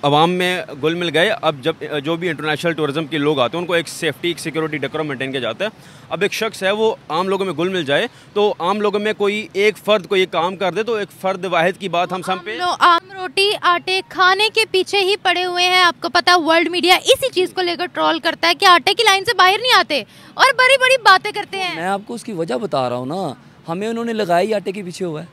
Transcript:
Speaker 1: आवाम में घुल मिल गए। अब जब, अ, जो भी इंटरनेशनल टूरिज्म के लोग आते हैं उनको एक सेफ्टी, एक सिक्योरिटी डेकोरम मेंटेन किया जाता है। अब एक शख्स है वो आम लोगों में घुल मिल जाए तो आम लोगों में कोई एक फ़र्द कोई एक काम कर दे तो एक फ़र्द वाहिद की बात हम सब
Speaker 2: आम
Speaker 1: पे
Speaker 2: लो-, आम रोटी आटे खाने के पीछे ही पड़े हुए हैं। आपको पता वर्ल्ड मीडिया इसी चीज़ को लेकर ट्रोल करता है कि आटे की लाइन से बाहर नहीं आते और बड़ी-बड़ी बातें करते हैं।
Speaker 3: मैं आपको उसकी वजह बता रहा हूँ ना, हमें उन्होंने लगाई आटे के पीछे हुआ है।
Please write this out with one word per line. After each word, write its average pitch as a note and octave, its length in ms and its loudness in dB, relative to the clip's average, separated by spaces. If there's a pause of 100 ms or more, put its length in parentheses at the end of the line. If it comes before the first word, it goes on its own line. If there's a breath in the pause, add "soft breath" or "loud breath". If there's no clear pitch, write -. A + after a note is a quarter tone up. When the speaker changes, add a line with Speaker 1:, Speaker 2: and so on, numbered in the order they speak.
Speaker 1:
आवाम D3+ 260 4
में F3+ 500 -4
घुल D#3 140 -2
मिल F3 140 -4
गए। E3 200 2
अब D#3 340 -2
जब, D#3+ 200 -4
अ, D3 160 -6
जो D3 180 -4
भी F3 120 -6
इंटरनेशनल D3+ 440 -4
टूरिज्म D3+ 340 -4
के D3 120 -6
लोग C#3+ 220 2
आते A#2+ 160 0
हैं F3 60 -4
उनको F3 140 -2
एक E3 120 -2
सेफ्टी, E3+ 420 -4
एक E3 80 -6
सिक्योरिटी D#3 400 -6
डेकोरम D3 280 -6
मेंटेन C3+ 240 -6
किया C3+ 100 -4
जाता A2+ 240 -4
है। A3 60 -6 (420 loud breath)
अब E3 100 -4
एक G3+ 100 0
शख्स G#3+ 320 -6
है F#3+ 80 2
वो A3 260 0 (120)
आम E3+ 180 -2
लोगों G3 160 0
में F#3 100 -4
घुल E3+ 160 -2
मिल F3+ 140 -4
जाए D3+ 240 0 (260 loud breath)
तो G#3 160 2 (100)
आम G3 200 0
लोगों G#3 180 0
में G#3 160 -2
कोई G#3 420 -4
एक G3+ 200 2
फ़र्द G3+ 300 0
कोई F#3+ 160 2
एक F3+ 80 -2
काम F3+ 260 -2
कर F3+ 180 -2
दे G#3 80 -2
तो A3 180 -2
एक G3 80 -6 (140)
फ़र्द F#3+ 240 -2
वाहिद F3 300 2
की F#3+ 120 -8
बात F3 240 -2
हम F3+ 100 -6
सब F#3 100 -4
Speaker 2:
आम F#3 60 -2
Speaker 1:
पे G#3+ 200 -10
Speaker 2:
लो-, F4+ 220 -2
आम E4+ 360 4
रोटी F#4+ 360 0
आटे F4+ 480 -2 (120)
खाने F#4+ 360 4
के A4 160 0
पीछे F#4+ 340 -2
ही G4 180 0
पड़े F4+ 260 0
हुए F4+ 200 -2
हैं। F#4 200 4
आपको E4+ 260 0
पता F4 280 2
वर्ल्ड E4 320 2
मीडिया F4 280 4
इसी B4 320 2
चीज़ F#4 260 -2
को F#4 80 -2
लेकर F4 240 -4
ट्रोल D#4 320 -2
करता E4 300 -2
है F4 60 2
कि E4 120 2
आटे F4+ 280 6
की A#4 80 -2
लाइन G4 220 2
से A4 80 -2
बाहर F#4+ 280 4
नहीं B4 120 2
आते D#4+ 340 2 (320 loud breath)
और C5 140 6
बड़ी-बड़ी B4+ 440 4
बातें G4+ 360 4
करते G4+ 260 -8
हैं। F4 180 -4
Speaker 3:
मैं E3+ 120 -4
आपको G3+ 260 -4
उसकी A3+ 180 -12
वजह E3+ 240 -4
बता C#3+ 320 -2
रहा B2 100 -4
हूँ B2+ 100 -6
ना, D#3+ 280 -6 (300 soft breath)
हमें F#3 220 -4
उन्होंने A#3 240 -4
लगाई G3+ 400 0
आटे G3 200 -4
के G3+ 100 -8
पीछे F3+ 220 -8
हुआ D#3 160 -6
है। E3+ 120 -16